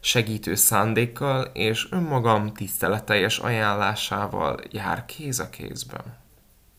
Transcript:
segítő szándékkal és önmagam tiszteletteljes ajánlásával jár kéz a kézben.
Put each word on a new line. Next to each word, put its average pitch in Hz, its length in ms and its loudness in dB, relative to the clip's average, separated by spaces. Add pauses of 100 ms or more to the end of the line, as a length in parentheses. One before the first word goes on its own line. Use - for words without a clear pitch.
segítő 107 540 0
szándékkal 117 960 2
és 110 380 0
önmagam 117 600 2
tiszteletteljes 104 880 0
ajánlásával 101 1200 0 (100)
jár 98 340 -4
kéz 143 360 -6
a - 100 -6
kézben. - 720 -12 (580)